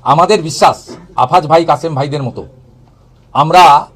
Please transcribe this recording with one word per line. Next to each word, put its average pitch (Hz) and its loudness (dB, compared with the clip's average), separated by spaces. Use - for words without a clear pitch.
আমাদের 175 0
বিশ্বাস, - -4
আফাজ 156 -2
ভাই, 165 2
কাসেম 160 -4
ভাইদের 139 -6
মতো 110 -12
আমরা 170 4